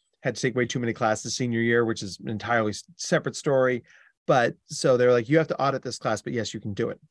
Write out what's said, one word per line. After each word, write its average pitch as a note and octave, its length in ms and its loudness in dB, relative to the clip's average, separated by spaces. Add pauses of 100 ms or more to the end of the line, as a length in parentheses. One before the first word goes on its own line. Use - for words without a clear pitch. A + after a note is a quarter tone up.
(220)
had B2 140 -4
to - 60 -12
take B2 140 0
way B2 100 2
too A#2 140 -4
many A#2 140 -2
classes A2 420 -2
senior A#2+ 240 -2
year, A#2 260 4
which A2 160 -4
is F#2+ 180 -10
an - 100 -12
entirely A2 420 -2
s-, - 120 -8 (120)
separate - 400 -2
story. B2+ 480 2 (420)
But B2 300 4 (120)
so - 280 0
they're B2 160 4
like, A#2+ 180 2
You D3+ 80 4
have D#3+ 120 2
to - 120 -4
audit C3+ 200 0
this B2 160 -10
class, A2+ 240 -2
but - 120 -8
yes, A#2 200 -4
you A2 60 -8
can G#2 140 -8
do A2+ 160 -2
it. - 100 -10 (120)